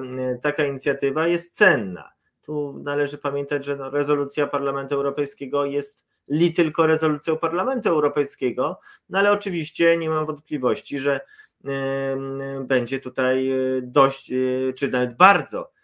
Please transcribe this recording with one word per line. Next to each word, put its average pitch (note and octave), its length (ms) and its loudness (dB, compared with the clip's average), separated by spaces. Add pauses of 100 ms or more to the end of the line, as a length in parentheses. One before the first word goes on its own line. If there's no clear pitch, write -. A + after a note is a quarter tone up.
(180)
e, B2+ 240 -2
taka D3 240 0
inicjatywa C#3+ 600 0
jest E3+ 280 -2
cenna. G#2+ 560 2 (300)
Tu D3 420 -6
należy C#3+ 340 -2
pamiętać, C#3+ 480 -4
że, C#3+ 100 -4
no, C3+ 140 -8
rezolucja C#3+ 580 0
Parlamentu C#3 480 -2
Europejskiego C#3 680 -2
jest C#3 420 -6 (220)
li D#3+ 240 4
tylko D#3+ 340 2
rezolucją D#3 500 0
Parlamentu F#3+ 520 -2
Europejskiego, C#3+ 920 0 (300)
no F#3 100 -2
ale G3+ 120 4
oczywiście E3+ 680 2
nie D#3+ 120 -4
mam D#3 160 0
wątpliwości, C#3+ 720 -2
że, C3+ 200 0 (440)
em, C3+ 1040 -4
będzie B2+ 320 0
tutaj, C3 520 0
e, C3 40 0 (260)
dość, C3+ 500 2
e, C3 40 -2 (400)
czy C#3 120 -2
nawet B2 260 0
bardzo E3 580 4 (120)